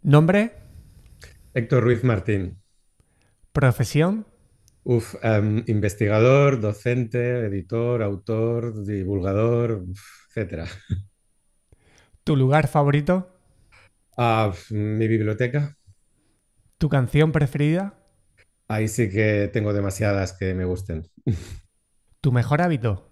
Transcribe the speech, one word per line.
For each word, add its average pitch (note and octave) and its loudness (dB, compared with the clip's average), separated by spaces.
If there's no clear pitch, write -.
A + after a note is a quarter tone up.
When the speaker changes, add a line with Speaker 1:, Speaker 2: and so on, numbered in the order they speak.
Speaker 1:
¿Nombre? E3 4
Speaker 2:
Héctor A#2+ 2
Ruiz A#2+ 2
Martín. G2 -2
Speaker 1:
¿Profesión? D3 0
Speaker 2:
Uf, A#2 -2
em, G#2+ 2
investigador, A2+ 2
docente, A#2+ -2
editor, A#2 -4
autor, A2 -4
divulgador, G2+ -2
uf, F#2 -12
etcétera. F2 -8
Speaker 1:
¿Tu D#3 2
lugar C3+ 4
favorito? D3 0
Speaker 2:
Ah, A2 2
mi G#2+ -2
biblioteca. A#2 -2
Speaker 1:
¿Tu D#3 0
canción D3 2
preferida? D#3 0
Speaker 2:
Ahí A2 -2
sí A2 0
que G#2 0
tengo G#2 -2
demasiadas G2+ -2
que F#2+ -4
me F#2 -4
gusten. F2+ -6
<laughs> - -10
Speaker 1:
¿Tu C3 0
mejor B2 0
hábito? A#2 -2